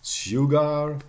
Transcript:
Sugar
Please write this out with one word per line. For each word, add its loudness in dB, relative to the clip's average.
Sugar 0